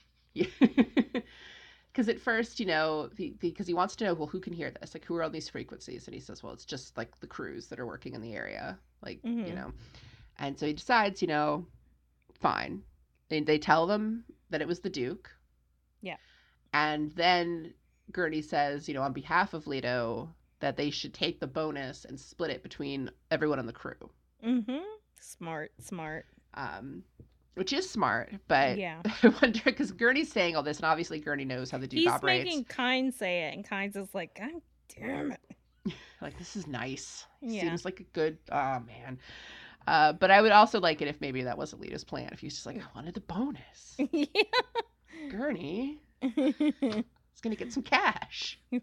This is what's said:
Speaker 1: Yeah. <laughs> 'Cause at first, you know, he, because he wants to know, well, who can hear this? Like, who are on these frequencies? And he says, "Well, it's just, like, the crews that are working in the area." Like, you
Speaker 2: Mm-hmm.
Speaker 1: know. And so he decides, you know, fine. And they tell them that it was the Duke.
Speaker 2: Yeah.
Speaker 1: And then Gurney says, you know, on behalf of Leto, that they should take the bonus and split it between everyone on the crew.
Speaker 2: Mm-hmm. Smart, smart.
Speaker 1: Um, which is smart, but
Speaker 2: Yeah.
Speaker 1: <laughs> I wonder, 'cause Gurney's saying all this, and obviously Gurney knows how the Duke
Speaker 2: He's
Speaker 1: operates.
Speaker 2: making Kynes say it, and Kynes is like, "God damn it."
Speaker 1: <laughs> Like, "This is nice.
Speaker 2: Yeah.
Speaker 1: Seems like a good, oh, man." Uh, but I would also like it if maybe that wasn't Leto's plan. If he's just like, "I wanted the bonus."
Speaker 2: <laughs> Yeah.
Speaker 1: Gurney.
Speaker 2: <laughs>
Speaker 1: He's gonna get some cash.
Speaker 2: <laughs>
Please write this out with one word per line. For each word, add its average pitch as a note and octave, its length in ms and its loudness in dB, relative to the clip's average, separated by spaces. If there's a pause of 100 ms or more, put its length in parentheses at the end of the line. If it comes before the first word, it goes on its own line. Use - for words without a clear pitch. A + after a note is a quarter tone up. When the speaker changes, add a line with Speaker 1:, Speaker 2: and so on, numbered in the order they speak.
(340)
Speaker 1:
Yeah. - 140 0 (120)
<laughs> - 640 4 (720)
'Cause A3+ 160 2
at A3+ 100 -2
first, A3+ 400 0
you A3 60 -2
know, D#3 520 2
he, E3+ 140 -6
because E3+ 360 -4
he F3 60 -2
wants F3+ 220 0
to - 80 -4
know, F#3+ 100 2
well, D#3 140 -2
who F#3 140 -6
can - 100 -10
hear D#3+ 180 -6
this? - 240 -14
Like, D#3+ 120 -14
who E3+ 100 -4
are E3 80 0
on D#3 80 -2
these D#3 160 -8
frequencies? - 600 -12
And - 60 -14
he - 60 -12
says, - 240 -16
"Well, - 80 -10
it's - 140 -16
just, - 320 -12
like, A#2+ 240 -10
the - 40 -12
crews - 440 -10
that - 100 -10
are B2 80 -8
working B2 280 -10
in A2+ 60 -10
the A2+ 140 -10
area." G#1 420 -8 (240)
Like, - 220 -12
you A#3 80 -4
Speaker 2:
Mm-hmm. G3 240 -4
Speaker 1:
know. - 180 -10 (640)
And C#3 220 -6
so D#3 80 -2
he D3+ 60 0
decides, G3+ 480 2
you F3 80 2
know, D3+ 360 0 (680)
fine. A#2+ 500 -2 (480)
And D3+ 160 0
they D#3 100 6
tell D#3+ 300 6
them G#3+ 380 0 (240)
that D#3 120 -2
it C#3+ 60 -2
was E3+ 140 -4
the B2+ 80 -6
Duke. C3 420 -4 (680)
Speaker 2:
Yeah. F#3 160 -10 (560)
Speaker 1:
And D3+ 400 2
then E3+ 600 4 (380)
Gurney D#3 300 0
says, D3 480 0
you D3+ 40 -4
know, C3+ 100 -2
on C3+ 100 -2
behalf E3+ 400 2
of D#3 120 -8
Leto, B2 680 -2 (240)
that C#3 160 0
they D3 140 -2
should - 240 -6
take E3 260 0
the D3 80 -6
bonus C#3 560 -4
and C3 160 -14
split - 320 -6
it - 100 -6
between C#3 480 -6 (220)
everyone D3+ 280 2
on A2+ 80 -4
the A#2 60 -8
crew. - 380 -12 (320)
Speaker 2:
Mm-hmm. B3 400 0 (380)
Smart, D#3+ 580 -10
smart. D#3+ 460 -8 (300)
Speaker 1:
Um, B2 480 -10 (520)
which F#3 180 -4
is F#4 160 -2
smart, B2 440 0 (160)
but C3+ 280 4
Speaker 2:
Yeah. E3+ 260 -6
Speaker 1:
<laughs> G#3+ 200 2
I A#3 40 12 (140)
wonder, A#3 300 4
'cause B3+ 200 -4
Gurney's C4 400 2
saying F3 260 2
all C#3+ 60 2
this, D3 140 -2
and E3 80 -4
obviously D#3+ 340 0
Gurney C#3+ 260 -4
knows B2+ 260 -4
how C#3 60 -4
the C3 100 -6
Duke C#4+ 120 -2
Speaker 2:
He's E4+ 80 6
Speaker 1:
operates. - 380 2
Speaker 2:
making D#4 200 -2
Kynes B3+ 480 0
say F3 340 -2
it, - 60 -6
and G3+ 120 -10
Kynes G3+ 320 -4
is F#3+ 180 -8
like, F3 200 -6
"God D#4 260 -10 (280)
damn C#4 440 -6
it." - 80 -14 (440)
Speaker 1:
<laughs> F#3+ 80 -2 (280)
Like, D3+ 160 -10
"This F3 180 -14
is F3+ 120 -8
nice. C3 580 -8 (160)
Speaker 2:
Yeah. A3+ 200 -4
Speaker 1:
Seems E3+ 240 -2
like F#3+ 140 -6
a - 40 -18
good, D#3 340 0 (140)
oh, C3+ 280 0
man." B2 400 -12 (680)
Uh, D3+ 260 8
but F#3 180 6
I G3+ 100 12
would G#3+ 120 8
also G#3+ 260 10
like D#3+ 220 4
it D3 80 2
if D3 120 -6
maybe C3 220 -2
that B2 140 -2
wasn't - 240 -6
Leto's - 240 -8
plan. C3 280 -8
If - 60 -14
he's - 160 -10
just - 100 -12
like, C#3 120 -10
"I F3+ 80 -10 (100)
wanted D#3 180 -10
the G#3 80 -8
bonus." - 760 -8
Speaker 2:
<laughs> C4 140 -2
Yeah. D4 140 2 (1040)
Speaker 1:
Gurney. B3 680 -4 (220)
Speaker 2:
<laughs> C4 840 2 (300)
Speaker 1:
He's - 60 -20
gonna A3 140 -2
get A#3+ 180 -8
some C#4 100 -2
cash. - 760 0 (120)
Speaker 2:
<laughs> B3 120 0